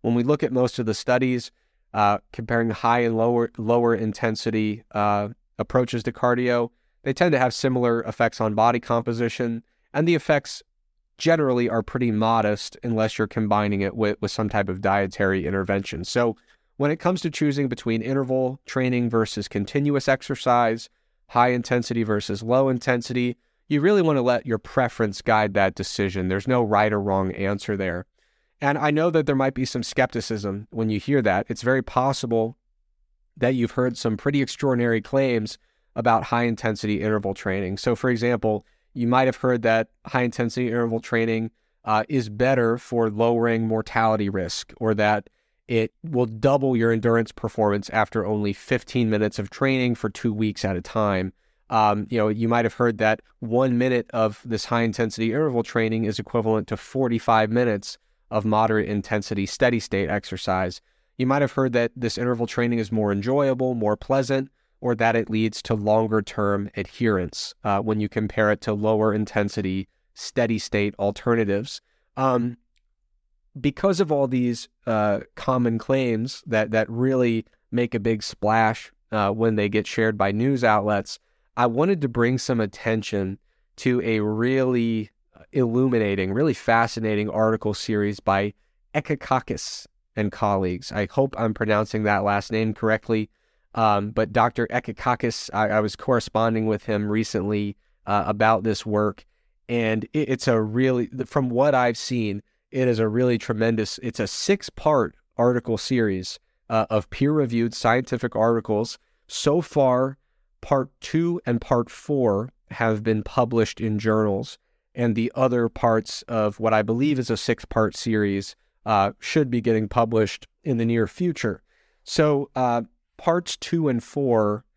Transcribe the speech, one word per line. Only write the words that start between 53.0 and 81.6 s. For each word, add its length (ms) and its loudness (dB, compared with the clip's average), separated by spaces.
one 380 2
minute 360 0
of 320 0
this 180 -4
high 200 0
intensity 500 -2
interval 300 0
training 420 0
is 120 -2
equivalent 520 -2
to 80 -4
forty-five 760 0
minutes 460 -2
of 140 -2
moderate 420 2
intensity 580 -4
steady 360 0
state 260 -2
exercise. 720 -4
You 100 -2
might 140 2
have 100 0
heard 220 0
that 240 2
this 200 -4
interval 300 -2
training 320 0
is 140 -4
more 180 2
enjoyable, 640 0
more 220 0
pleasant, 540 0
or 120 0
that 220 2
it 160 0
leads 320 0
to 100 0
longer 480 2
term 540 -2
adherence, 880 -2
uh, 160 2
when 200 0
you 80 0
compare 440 0
it 100 0
to 120 -2
lower 420 2
intensity 720 -2
steady 460 -2
state 400 -2
alternatives. 800 0
Um, 400 0
because 400 0
of 120 2
all 160 2
these, 400 -2
uh, 360 2
common 440 0
claims 640 -2
that, 260 0
that 180 2
really 560 2
make 240 0
a 40 0
big 220 0
splash, 720 0
uh, 200 0
when 240 2
they 140 2
get 180 0
shared 300 0
by 140 2
news 320 0
outlets, 560 2
I 80 4